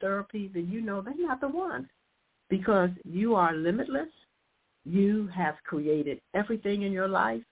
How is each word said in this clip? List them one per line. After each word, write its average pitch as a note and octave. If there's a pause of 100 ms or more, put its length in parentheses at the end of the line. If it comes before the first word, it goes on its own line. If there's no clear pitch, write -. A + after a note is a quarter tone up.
therapy, G3
then F3
you A3
know G3+
they're A3+
not D4+
the C#4
ones, D#4 (600)
because F#3+ (140)
you G3+
are F3
limitless. C4 (760)
You G3
have D#3+
created D3 (140)
everything G#3
in G3
your F#3+
life, G#3+